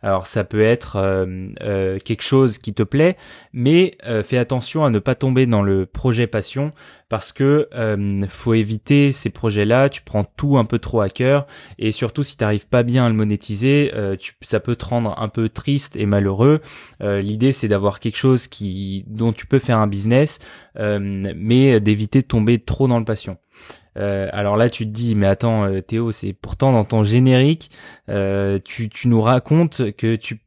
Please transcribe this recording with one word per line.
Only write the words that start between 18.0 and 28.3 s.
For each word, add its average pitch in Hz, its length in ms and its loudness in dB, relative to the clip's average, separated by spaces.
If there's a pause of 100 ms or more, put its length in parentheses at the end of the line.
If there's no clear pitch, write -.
quelque - 160 -6
chose 131 320 2
qui, 95 580 -8
dont 113 260 -2
tu - 140 -10
peux 139 120 2
faire 117 200 0
un 107 100 2
business, 113 500 0 (400)
euh, 101 580 -4
mais 120 440 6
d'éviter 104 420 2
de - 40 -4
tomber 113 320 2
trop - 300 -2
dans 120 100 2
le 110 60 -2
passion. 104 320 -8 (640)
Euh, 98 340 -4
alors 101 260 -2
là, 120 100 4
tu - 160 -6
te 107 60 -6
dis, 113 240 -2
mais 101 120 2
attends, 107 380 0
euh, 95 160 -2
Théo, 113 320 -4
c'est 101 220 -8
pourtant - 360 -2
dans 113 140 4
ton 110 180 0
générique, 131 680 4 (400)
euh, 98 520 -2